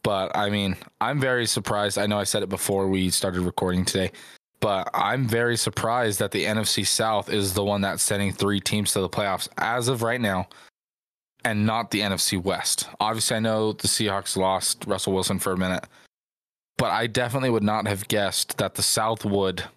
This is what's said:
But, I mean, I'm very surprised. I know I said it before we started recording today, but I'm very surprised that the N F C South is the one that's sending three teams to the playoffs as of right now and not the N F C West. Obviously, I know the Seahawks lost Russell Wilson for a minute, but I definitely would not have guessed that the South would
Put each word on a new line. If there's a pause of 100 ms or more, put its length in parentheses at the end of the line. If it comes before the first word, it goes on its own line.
But,
I
mean, (260)
I'm
very
surprised.
I
know
I
said
it
before
we
started
recording
today, (480)
but
I'm
very
surprised
that
the
N
F
C
South
is
the
one
that's
sending
three
teams
to
the
playoffs
as
of
right
now (960)
and
not
the
N
F
C
West. (120)
Obviously,
I
know
the
Seahawks
lost
Russell
Wilson
for
a
minute, (920)
but
I
definitely
would
not
have
guessed
that
the
South
would (140)